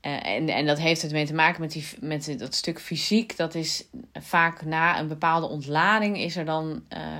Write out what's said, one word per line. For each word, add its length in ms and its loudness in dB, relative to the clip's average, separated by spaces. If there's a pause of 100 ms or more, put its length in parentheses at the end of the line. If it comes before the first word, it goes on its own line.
Eh, 260 -4
en, 220 0
en 180 2
dat 120 4
heeft 240 2
het 100 -4
mee 140 0
te 80 -6
maken 260 4
met 120 -6
die, 140 -8 (140)
met 380 -6
dat 160 -8
stuk 260 -2
fysiek. 560 0
Dat 180 -2
is 300 -4 (280)
vaak 520 2
na 340 2
een 100 -2
bepaalde 380 2
ontlading 720 2
is 180 -4
er 80 -4
dan, 440 -2
eh, 140 -10 (180)